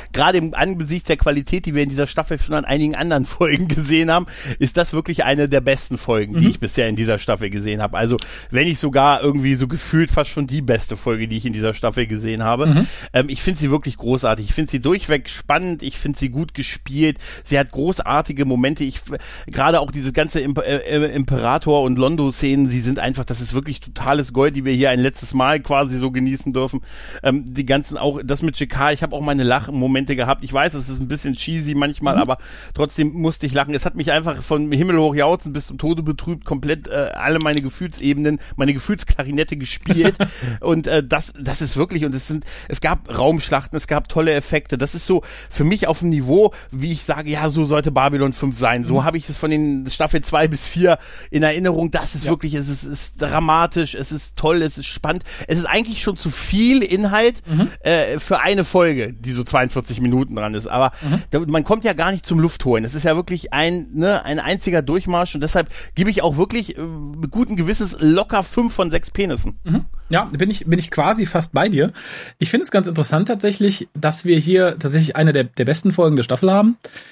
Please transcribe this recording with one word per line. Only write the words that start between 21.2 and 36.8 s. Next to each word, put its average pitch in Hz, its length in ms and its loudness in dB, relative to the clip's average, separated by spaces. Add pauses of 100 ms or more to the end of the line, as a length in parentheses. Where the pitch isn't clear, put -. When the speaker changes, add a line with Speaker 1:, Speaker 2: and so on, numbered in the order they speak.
Speaker 1:
und 127 140 2
Londo-Szenen, 139 720 2
sie 123 100 0
sind 127 200 -2
einfach, 131 260 -6
das 117 160 -6
ist 113 120 -6
wirklich 139 280 -4
totales 135 500 -2
Gold, 139 240 2
die 139 80 -4
wir 135 100 0
hier 131 180 4
ein 127 100 2
letztes 127 320 -2
Mal 135 260 2
quasi 139 380 0
so 127 120 0
genießen 131 440 -2
dürfen. 131 260 -2 (420)
Ähm, 131 320 0
die 135 120 -4
ganzen, 139 160 2 (160)
auch 143 260 -2
das 139 200 -4
mit 151 160 -2
J 139 100 -4
K, 139 220 0
ich 147 100 -2
habe 156 140 -4
auch 147 80 -6
meine 143 180 2
Lachmomente 131 720 0
gehabt. 123 280 0
Ich 123 100 -8
weiß, 151 220 2
es 131 120 -6
ist 131 140 -6
ein 131 60 -6
bisschen 143 260 -4
cheesy 151 400 -4
manchmal, 143 420 0
Speaker 2:
Mhm. 143 60 4
Speaker 1:
aber 127 160 0 (380)
trotzdem 147 360 0
musste 160 360 -2
ich 127 60 -4
lachen. 139 200 0
Es 135 120 -2
hat - 100 -4
mich 156 160 -2
einfach 156 320 0
von 151 280 0
Himmel 165 280 2
hoch 151 160 4
jauchzend 147 400 0
bis 147 100 -8
zum 135 140 -12
Tode 165 240 0
betrübt 156 420 -4
komplett, 151 440 -4